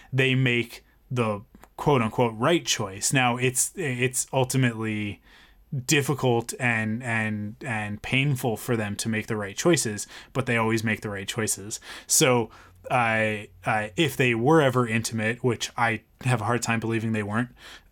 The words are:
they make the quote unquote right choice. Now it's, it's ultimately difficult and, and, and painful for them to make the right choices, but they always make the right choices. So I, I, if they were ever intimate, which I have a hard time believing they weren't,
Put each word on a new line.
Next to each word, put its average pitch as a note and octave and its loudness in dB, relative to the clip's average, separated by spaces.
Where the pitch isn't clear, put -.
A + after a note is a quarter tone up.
they C3 2
make A#2+ 0
the A2 0
quote C#3 4
unquote A2+ 0
right D3 2
choice. G2+ -4
Now B2 4
it's, B2+ 0
it's B2+ -2
ultimately A2 0
difficult C3+ 0
and, A2+ 0
and, A2 -2
and G#2+ -6
painful C3 0
for - -2
them G#2 -4
to - -4
make G#2+ -2
the A2+ -4
right G2+ -6
choices, B2 0
but C3+ -2
they A#2 0
always A2+ 2
make G#2+ -2
the A2 -6
right G2 -8
choices. G#2+ -6
So B2 4
I, A2 0
I, A2 -2
if D3 0
they B2 4
were D3 6
ever B2+ 4
intimate, A2+ -2
which A#2+ 0
I A2+ 0
have B2 2
a G#2 -6
hard A#2 0
time A#2 0
believing A2 -2
they G#2+ -2
weren't, A2+ -2